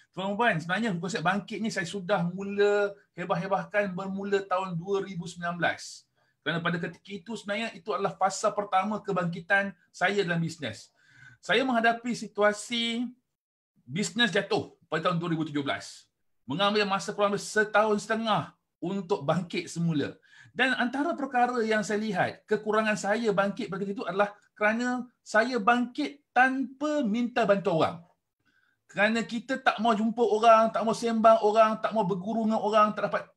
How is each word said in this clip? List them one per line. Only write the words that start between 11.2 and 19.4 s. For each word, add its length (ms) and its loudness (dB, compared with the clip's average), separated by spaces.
Saya 160 2
menghadapi 560 0
situasi 880 -2
bisnes 480 -2
jatuh 400 0
pada 180 -2
tahun 140 0
dua 160 -4
ribu 80 -2
tujuh 160 -4
belas. 480 -8
Mengambil 400 2
masa 240 -2
kurang 240 0
lebih 80 -10
setahun 640 2
setengah 480 -2
untuk 400 -2
bangkit 480 -2